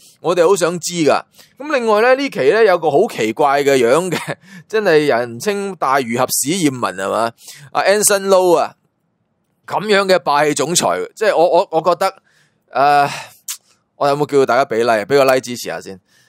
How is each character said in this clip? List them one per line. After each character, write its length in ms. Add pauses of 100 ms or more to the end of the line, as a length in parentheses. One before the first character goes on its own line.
(220)
我 140
哋 120
好 80
想 240
知 140
㗎。 300 (340)
咁 160
另 140
外 160
呢， 100
呢 160
期 220
呢， 120
有 140
個 140
好 160
奇 260
怪 300
嘅 140
樣 340
嘅， 300
<laughs> 280
真 140
係 240
人 320
稱 360
大 220
魚 220
俠 100
史 200 (200)
艷 100
文 160
係 140
嘛？ 220 (420)
阿 80
Anson 460
Lo 280
啊， 200 (880)
噉 220
樣 200
嘅 120
霸 260
氣 80
總 220
裁， 240 (160)
即 100
係 100
我， 140
我， 220
我 100
覺 140
得， 180 (560)
呃， 400 (880)
我 100
有 80
冇 120
叫 180
大 100
家 80
畀 200
like？ 220
畀 120
個 60
like 180
支 160
持 120
下 120
先。 180 (300)